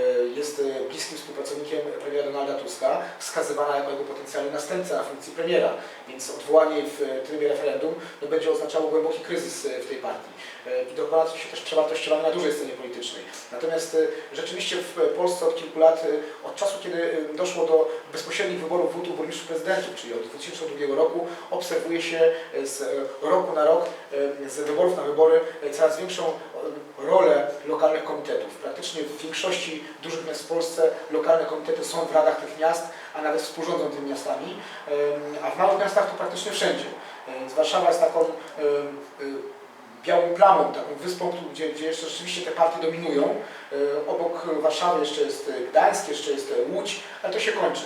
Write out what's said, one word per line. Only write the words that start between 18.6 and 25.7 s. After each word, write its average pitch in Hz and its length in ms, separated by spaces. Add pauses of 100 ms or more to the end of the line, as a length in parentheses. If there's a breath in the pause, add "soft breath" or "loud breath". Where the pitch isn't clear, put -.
wójtów, 175 220
burmistrzów, - 300
prezydentów, 170 480
czyli 120 180
od - 80
dwa - 180
tysiące 160 260
drugiego 143 300
roku, 165 320 (240 loud breath)
obserwuje 165 500
się, 165 300 (220 loud breath)
e, 139 120
z, 139 160
e, 135 40 (360)
roku 175 320
na 151 120
rok, 165 200 (600 loud breath)
e, 135 40
z - 100
wyborów 147 380
na - 60
wybory, 160 380 (220 loud breath)
e, 147 60
coraz 156 280